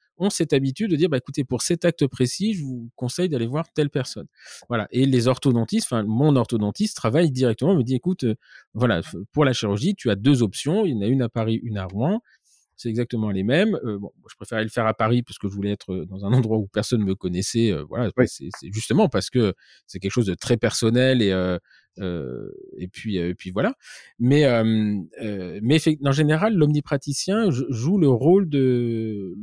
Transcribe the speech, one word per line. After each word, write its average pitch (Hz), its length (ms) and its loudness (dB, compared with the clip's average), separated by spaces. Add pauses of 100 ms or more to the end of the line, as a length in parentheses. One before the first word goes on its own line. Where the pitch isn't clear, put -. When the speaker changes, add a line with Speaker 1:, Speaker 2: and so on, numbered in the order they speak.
(160)
Speaker 1:
ont 196 140 0
cette - 220 -2
habitude 139 400 0
de - 20 2
dire, « 156 160 2
Bah, 147 60 0
écoutez, 139 260 -4
pour 127 180 -4
cet - 240 -2
acte 156 220 2
précis, 180 480 0
je 175 80 -6
vous 127 320 -8
conseille 175 340 -2
d'aller 120 200 -2
voir 147 160 -4 (100)
telle 147 160 2
personne. » - 360 -6 (420)
Voilà. 113 240 0
Et 127 140 4
les 123 200 4
orthodontistes, 127 640 2
enfin, 110 160 0
mon 135 300 4
orthodontiste 113 600 0
travaille 143 360 2
directement, 127 420 2
me 151 80 4
dit, « 120 140 -2
Écoute, 180 260 -2
euh, 110 140 0 (380)
voilà, 107 260 2
f-, - 160 -10 (160)
pour 147 120 2
la 135 80 4
chirurgie, 113 440 0
tu - 120 -4
as 104 60 4
deux 120 300 4
options. 165 420 0
Il 160 60 0
y - 40 -2
en 104 40 -2
a 101 60 0
une 131 140 2
à 120 80 0
Paris, 113 360 -2
une 107 140 -6
à 95 80 -6
Rouen. 123 340 -2 (560)
C'est - 120 -8
exactement 113 420 -2
les 95 120 -2
mêmes. » 165 420 2
Euh, 107 140 -6
bon, 101 140 -12 (180)
je - 60 -20
préférais 110 260 -4
le 110 80 -4
faire 113 160 0
à 110 80 2
Paris 117 280 2
parce - 160 -12
que 104 100 -4
je 95 60 -10
voulais 101 180 -2
être, 101 200 -8
euh, 90 140 -6
dans 95 180 -12
un 101 80 0
endroit 113 260 2
où 101 140 -4
personne 107 300 0
me 95 140 0
connaissait. 98 560 0
Euh, 73 160 -2
voilà, 104 280 -4
Speaker 2:
Oui. 123 120 4
Speaker 1:
c'est, 71 280 -14
c'est 87 160 -14
justement 120 360 2
parce 98 220 -2
que 110 220 2 (360)
c'est 98 100 -12
quelque 95 140 -4
chose 120 140 2
de 92 80 -2
très 113 220 0
personnel 120 640 2
et, 98 100 2
euh, 92 260 0 (420)
euh, 65 500 -8 (260)
et 92 120 -10
puis, 101 300 -6
euh, 85 100 -2
et 90 60 -4
puis 92 160 -14
voilà. 139 240 -4 (440)
Mais, 139 280 4
euh, 110 520 2 (240)
euh, 98 400 -8
mais 127 140 2
effe-, 156 280 0
en 139 80 2
général, 156 420 2
l'omnipraticien 151 960 0
jou-, 131 200 -2
joue 135 280 0
le 160 100 4
rôle 160 400 4
de, 117 960 0